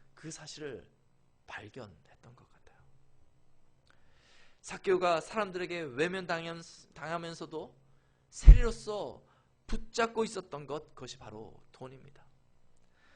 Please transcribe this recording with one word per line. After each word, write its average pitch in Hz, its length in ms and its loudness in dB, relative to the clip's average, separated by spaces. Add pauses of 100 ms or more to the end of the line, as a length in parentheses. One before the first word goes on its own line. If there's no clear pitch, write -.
(140)
그 156 160 -16
사실을 147 580 -14 (580)
발견했던 107 920 -18
것 - 140 -20
같아요. - 280 -20 (1800)
삭개오가 180 600 0
사람들에게 180 600 -6
외면당하면서도 165 2000 -8 (500)
세리로서 208 920 8 (420)
붙잡고 226 580 -4
있었던 165 420 -10
것, 147 280 -12
그것이 - 240 -16
바로 110 440 -18 (100)
돈입니다. 131 520 -20 (920)